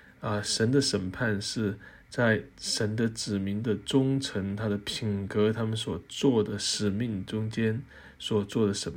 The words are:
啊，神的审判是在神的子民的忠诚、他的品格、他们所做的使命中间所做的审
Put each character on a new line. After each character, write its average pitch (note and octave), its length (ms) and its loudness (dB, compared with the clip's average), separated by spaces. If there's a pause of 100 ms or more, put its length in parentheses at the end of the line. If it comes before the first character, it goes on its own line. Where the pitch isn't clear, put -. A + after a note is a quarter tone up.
(220)
啊， G#2 200 -2
神 A2+ 300 2
的 C#3 80 6
审 F#2+ 320 0
判 G#2+ 300 -2
是 G#2 360 -2 (320)
在 A2+ 340 2 (140)
神 G#2+ 380 -2
的 A#2 140 2
子 A2+ 280 -4
民 G2 240 -2
的 A2 140 0
忠 C3+ 420 2
诚、 G2+ 380 -4
他 G#2+ 140 -2
的 G2+ 80 0
品 G2+ 500 -4
格、 G#2+ 240 4
他 A#2 140 -2
们 A2 100 -2
所 - 320 -4
做 B2 340 4
的 G#2 160 -2
使 G#2 320 0
命 G#2 360 -2
中 A2 240 -2
间 A2 340 0 (340)
所 G#2+ 280 0
做 A2 200 2
的 G2+ 80 4
审 E2 240 -4